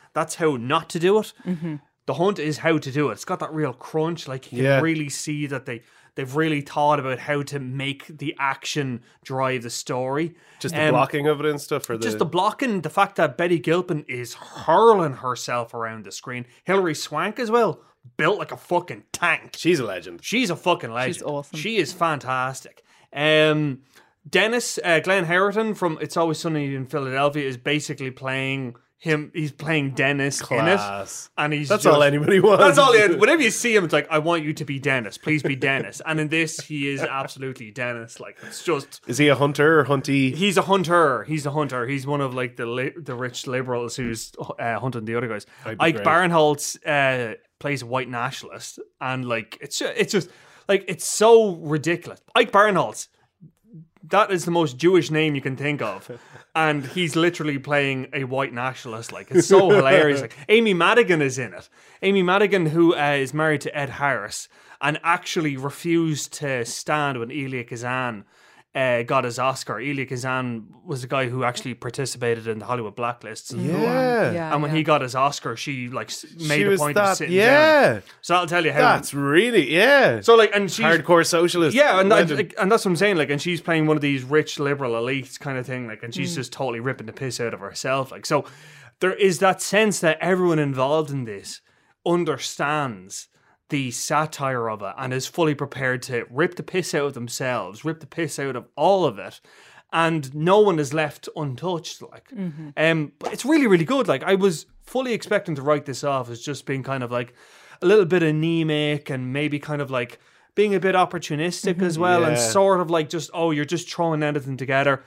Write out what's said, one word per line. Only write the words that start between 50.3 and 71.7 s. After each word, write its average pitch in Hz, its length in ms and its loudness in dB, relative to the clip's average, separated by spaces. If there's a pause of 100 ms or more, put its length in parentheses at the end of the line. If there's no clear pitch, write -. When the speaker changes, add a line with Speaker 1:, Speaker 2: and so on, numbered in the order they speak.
Speaker 1:
like, 196 200 0
it's - 180 -8
so 220 480 6
ridiculous. 156 680 -4 (140)
Ike 254 160 2
Barinholtz, 190 560 2 (1040)
that 196 200 4
is 180 140 -2
the 175 60 -4
most 156 280 0
Jewish 170 320 4
name 156 240 0
you 135 60 -2
can 131 160 -6
think 139 260 -4
of, 98 280 -8 (280)
Speaker 3:
<laughs> - 160 -20
Speaker 1:
and 151 320 0
he's 160 300 -2
literally 160 420 0
playing 139 560 -2
a 139 100 -4
white 131 280 -4
nationalist. 120 600 -8
Like, 95 180 -16
it's 170 180 4
so 190 220 8
Speaker 3:
<laughs> - 0 -
Speaker 1:
hilarious. 143 520 6
Like, 117 140 -12 (120)
Amy 220 240 6
Madigan 180 480 4
is 135 180 0
in 110 140 -8
it. - 160 -18 (340)
Amy 196 200 4
Madigan, 185 440 4
who, 165 280 6
uh, 147 180 2
is 139 220 -2
married 156 280 0
to - 140 -8
Ed 139 140 -4
Harris, 117 580 -4 (320)
and 147 220 0
actually 165 540 -2
refused 156 800 -2
to 131 300 -4
stand 143 540 -4
when 117 140 -6
Elia 131 320 -6
Kazan, 123 600 -6 (500)
uh, 127 280 0
got 131 220 0
his 120 160 -6
Oscar. 127 400 -4
Elia 139 260 -6
Kazan 127 640 -6 (160)
was 147 160 -8
the 123 80 -12
guy 135 200 -2
who 127 140 -4
actually 123 320 -4